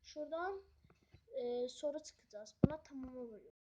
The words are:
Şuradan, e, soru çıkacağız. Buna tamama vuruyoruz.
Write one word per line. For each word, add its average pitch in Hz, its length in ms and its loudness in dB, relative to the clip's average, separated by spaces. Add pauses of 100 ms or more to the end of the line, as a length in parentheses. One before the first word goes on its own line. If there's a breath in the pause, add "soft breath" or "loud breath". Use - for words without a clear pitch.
Şuradan, 330 580 -2 (680 loud breath)
e, 247 360 2
soru 294 360 -2
çıkacağız. - 520 -16 (100)
Buna 311 180 0
tamama 254 360 -10
vuruyoruz. 220 480 -12